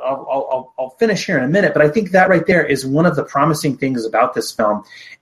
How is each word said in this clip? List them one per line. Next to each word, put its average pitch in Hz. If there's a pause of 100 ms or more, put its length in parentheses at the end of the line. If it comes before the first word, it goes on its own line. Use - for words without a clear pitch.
I'll, 131
I'll, 131
I'll 131
finish 214
here 165
in 127
a 127
minute, 175
but 151
I 151
think 196
that 185
right 175
there 175
is 135
one 143
of 160
the 139
promising 147
things 127
about 113
this 113
film, 104 (400)